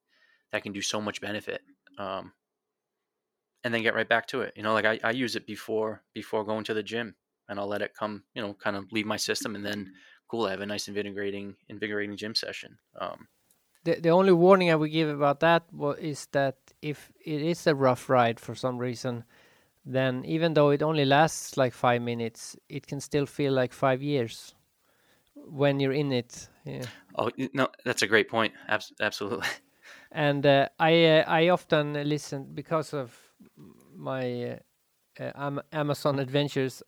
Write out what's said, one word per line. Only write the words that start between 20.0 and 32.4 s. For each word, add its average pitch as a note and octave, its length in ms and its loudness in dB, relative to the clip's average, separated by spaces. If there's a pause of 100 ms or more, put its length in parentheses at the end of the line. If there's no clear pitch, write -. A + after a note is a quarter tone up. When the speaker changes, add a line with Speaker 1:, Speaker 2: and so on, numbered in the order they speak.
Speaker 2:
even D#3+ 280 0
though D3 180 6
it C#3+ 100 2
only D#3 240 2
lasts, C#3+ 520 2
like, C3 160 2
five A#2+ 280 2
minutes, A#2 560 -6 (120)
it C#3+ 180 -12
can C#3 140 -8
still C#3+ 240 -2
feel C#3 280 -2
like B2+ 200 0
five C3 280 0
years C#3 540 -4 (800)
when C#3 460 0
you're C3+ 160 0
in C#3+ 160 0
it. - 380 -4 (160)
Yeah. C3+ 200 -10 (300)
Speaker 1:
Oh, A2 220 0
y-, C3 160 -4
no, C3 140 2 (180)
that's B2 160 -2
a A2+ 60 2
great G#2+ 220 4
point. A2 240 0 (160)
Abs-, - 320 -4
absolutely. G#2 500 -4
<laughs> - 60 -10 (540)
Speaker 2:
And, C#3+ 340 0
uh, C#3 220 6 (120)
I, E3 260 6
uh, D#3 220 8
I E3 220 4
often D3+ 440 2
listen, C#3+ 600 -4